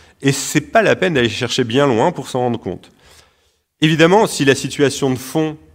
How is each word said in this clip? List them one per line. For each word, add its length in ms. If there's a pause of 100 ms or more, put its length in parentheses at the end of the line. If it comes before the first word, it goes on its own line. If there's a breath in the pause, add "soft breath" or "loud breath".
(200 loud breath)
et 120
c'est 400
pas 100
la 140
peine 180
d'aller 140
chercher 340
bien 240
loin 240
pour 180
s'en 120
rendre 180
compte. 320 (920 soft breath)
Évidemment, 460
si 180
la 120
situation 540
de 80
fond 380 (180)